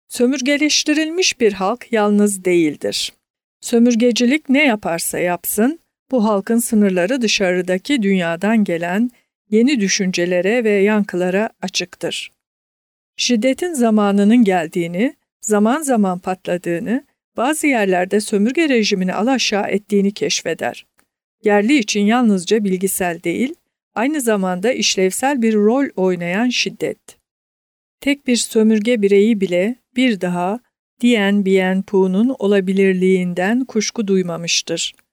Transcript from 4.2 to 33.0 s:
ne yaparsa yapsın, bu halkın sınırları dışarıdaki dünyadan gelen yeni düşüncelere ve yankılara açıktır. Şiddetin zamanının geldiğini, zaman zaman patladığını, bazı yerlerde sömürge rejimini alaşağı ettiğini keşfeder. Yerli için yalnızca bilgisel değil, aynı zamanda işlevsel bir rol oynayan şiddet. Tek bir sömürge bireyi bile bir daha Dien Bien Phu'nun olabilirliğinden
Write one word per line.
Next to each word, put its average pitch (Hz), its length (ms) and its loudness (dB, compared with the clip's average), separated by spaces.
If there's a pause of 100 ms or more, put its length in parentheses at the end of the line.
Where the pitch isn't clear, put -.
ne 277 160 2
yaparsa 208 540 -2
yapsın, 208 600 -2 (320)
bu 240 140 2
halkın 214 340 0
sınırları 208 640 0
dışarıdaki 185 800 0
dünyadan 196 600 0
gelen 180 480 -2 (380)
yeni 240 300 2
düşüncelere 185 840 0
ve 220 60 0
yankılara 202 800 0 (120)
açıktır. - 720 -8 (840)
Şiddetin 262 560 -2
zamanının 214 720 4
geldiğini, 180 720 -2 (260)
zaman 214 400 0
zaman 214 380 0
patladığını, 180 840 -6 (340)
bazı 302 300 -2
yerlerde 196 520 0
sömürge 226 500 0
rejimini 196 440 0
alaşağı 220 540 -2
ettiğini 202 440 0
keşfeder. - 760 -6 (580)
Yerli 208 340 4
için 214 240 0
yalnızca 208 640 2
bilgisel 185 600 -2
değil, 226 320 -2 (400)
aynı 277 260 -2
zamanda 196 500 -2
işlevsel 233 680 -2
bir 220 120 2
rol 220 320 2 (100)
oynayan 185 540 -2
şiddet. - 480 -6 (1040)
Tek 285 260 -4
bir 247 80 2
sömürge 220 640 2
bireyi 202 400 4
bile 190 340 0 (200)
bir 240 260 0
daha 180 380 -4 (420)
Dien 208 440 2
Bien 190 360 2
Phu'nun 190 580 0
olabilirliğinden 190 1300 0